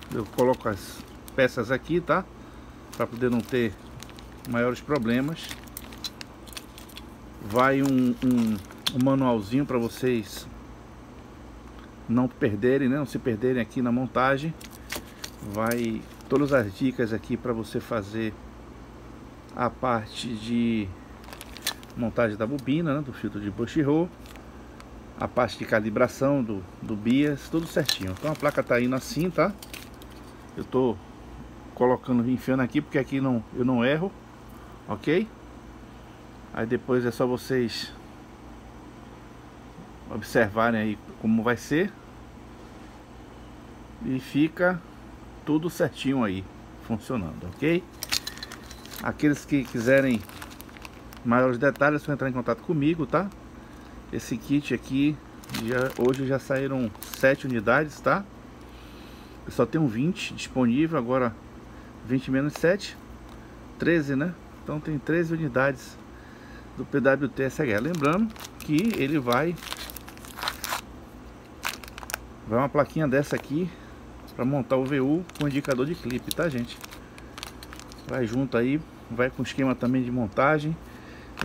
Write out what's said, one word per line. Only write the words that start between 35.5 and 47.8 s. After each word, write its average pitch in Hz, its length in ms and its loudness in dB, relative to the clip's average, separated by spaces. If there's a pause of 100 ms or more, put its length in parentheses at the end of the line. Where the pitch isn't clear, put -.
Aí 113 140 -2
depois 123 400 2
é 120 60 2
só 127 160 2
vocês 123 640 0 (2250)
observarem 113 720 4
aí 107 160 0 (240)
como 113 220 6
vai 120 140 4
ser. 165 360 2 (2000)
E 131 160 0
fica 165 640 2 (640)
tudo 156 240 2
certinho 135 540 2
aí, 95 200 0 (440)
funcionando, 101 640 -4
ok? 170 300 2 (1200)